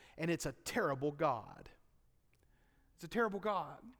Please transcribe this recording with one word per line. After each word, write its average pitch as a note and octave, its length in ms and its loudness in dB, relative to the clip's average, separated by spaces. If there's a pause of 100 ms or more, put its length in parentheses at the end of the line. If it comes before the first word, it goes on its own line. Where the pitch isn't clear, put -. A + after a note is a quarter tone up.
(180)
and E3 120 0
it's E3 160 2
a C#3 80 -2 (100)
terrible D3 480 2
God. C3+ 580 0 (1300)
It's - 100 -14
a - 20 -8
terrible G3+ 320 2
God. E3+ 380 -2 (220)